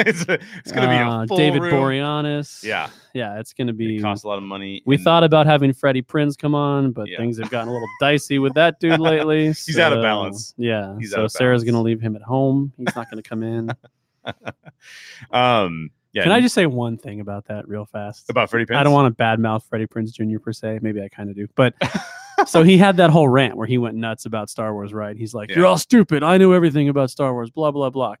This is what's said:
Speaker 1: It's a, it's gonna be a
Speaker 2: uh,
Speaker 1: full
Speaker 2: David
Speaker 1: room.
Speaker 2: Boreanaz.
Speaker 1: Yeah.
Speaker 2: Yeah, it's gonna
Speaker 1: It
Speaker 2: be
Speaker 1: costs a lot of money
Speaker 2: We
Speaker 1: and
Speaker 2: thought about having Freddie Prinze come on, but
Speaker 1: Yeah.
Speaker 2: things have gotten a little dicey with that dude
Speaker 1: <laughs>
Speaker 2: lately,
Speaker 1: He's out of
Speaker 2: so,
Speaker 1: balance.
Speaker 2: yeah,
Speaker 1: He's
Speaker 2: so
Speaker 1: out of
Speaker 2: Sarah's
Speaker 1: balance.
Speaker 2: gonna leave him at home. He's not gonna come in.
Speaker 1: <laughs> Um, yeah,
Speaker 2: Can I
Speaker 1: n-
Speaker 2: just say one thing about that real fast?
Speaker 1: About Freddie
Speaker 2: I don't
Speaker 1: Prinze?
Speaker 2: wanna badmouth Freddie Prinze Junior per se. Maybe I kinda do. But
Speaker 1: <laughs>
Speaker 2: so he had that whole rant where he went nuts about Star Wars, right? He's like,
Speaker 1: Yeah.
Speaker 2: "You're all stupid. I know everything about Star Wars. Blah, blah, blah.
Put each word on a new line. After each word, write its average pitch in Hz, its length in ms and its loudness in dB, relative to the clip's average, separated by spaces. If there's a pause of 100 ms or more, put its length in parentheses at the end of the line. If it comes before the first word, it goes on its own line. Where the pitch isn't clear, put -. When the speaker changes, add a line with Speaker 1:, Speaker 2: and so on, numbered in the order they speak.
Speaker 1:
It's 170 220 -2
a, 180 40 2 (260)
it's - 120 -18
gonna 127 160 0
be 127 80 2
a 120 120 0
Speaker 2:
uh, 113 180 -4
Speaker 1:
full - 120 -2
Speaker 2:
David 151 260 2
Speaker 1:
room. - 100 0
Speaker 2:
Boreanaz. 147 920 -2
Speaker 1:
Yeah. 98 240 -4 (280)
Speaker 2:
Yeah, 107 240 -8
it's - 120 -14
gonna 123 200 -4
Speaker 1:
It 110 60 -8
Speaker 2:
be 110 220 -4
Speaker 1:
costs 104 240 -4
a 107 40 -10
lot 101 100 -4
of 98 60 -8
money 98 420 -10
Speaker 2:
We 135 120 2
Speaker 1:
and - 60 -2
Speaker 2:
thought 165 200 4
about 156 240 4
having 143 260 4
Freddie 131 300 0
Prinze 143 340 -2
come 147 160 -2
on, 143 380 0
but 113 180 -8
Speaker 1:
Yeah. 90 80 -10
Speaker 2:
things 117 220 -4
have 107 100 -10
gotten 117 200 -6
a 123 40 -6
little 113 140 -8 (120)
dicey 143 380 0
with 135 160 0
that 160 260 2
dude 165 200 2
Speaker 1:
<laughs> - 0 -
Speaker 2:
lately, 156 480 2
Speaker 1:
He's 156 320 -4
out 160 120 4
of 127 60 2
Speaker 2:
so, 113 60 0
Speaker 1:
balance. 104 540 -4
Speaker 2:
yeah, 107 420 -4
Speaker 1:
He's 107 140 -10
Speaker 2:
so 107 80 -2
Speaker 1:
out 107 40 0
of 107 60 -4
Speaker 2:
Sarah's 123 320 2
Speaker 1:
balance. 120 80 0
Speaker 2:
gonna 113 120 2
leave 113 160 -2
him 110 160 -6
at 104 60 -14
home. 135 560 -2
He's 123 180 -6
not 117 140 -10
gonna 110 140 -12
come 110 180 -8
in. 113 300 -6 (540)
Speaker 1:
<laughs> - 80 -10 (1000)
Um, 101 580 0 (220)
yeah, 101 120 -2
Speaker 2:
Can 170 80 4
I 226 60 4
Speaker 1:
n- 247 40 4
Speaker 2:
just 247 140 0
say 190 100 2
one 120 320 -4
thing 104 220 -14
about 101 260 -10
that 104 220 -12
real 104 180 -10
fast? 104 440 -14
Speaker 1:
About 117 200 -2
Freddie 117 240 -2
Speaker 2:
I 139 100 2
don't 147 80 4
Speaker 1:
Prinze? 143 40 6
Speaker 2:
wanna 135 160 4
badmouth 113 580 -2
Freddie 110 180 -6
Prinze 110 240 -8
Junior 107 280 -6
per 113 140 -10
se. 110 280 -8
Maybe 107 200 -6
I 98 80 -12
kinda 101 240 -14
do. 101 220 -10
But 123 260 4
Speaker 1:
<laughs> - 640 -4
Speaker 2:
so 165 160 6
he 185 140 10
had 190 200 6
that 175 140 6
whole 156 180 6
rant 127 280 4
where 110 100 -6
he 123 100 0
went 117 180 -2
nuts 113 300 -6
about 107 240 -8
Star 110 240 -6
Wars, 101 200 -10
right? 107 220 -8
He's 110 180 -12
like, 107 160 -10
Speaker 1:
Yeah. 175 80 -4
Speaker 2:
"You're 180 100 4
all 185 100 4
stupid. 165 460 2
I 180 140 4
know 185 160 8
everything 151 360 2
about 139 220 0
Star 135 220 -2
Wars. 117 180 -8
Blah, 151 200 -2
blah, 139 180 -2
blah. 127 320 -4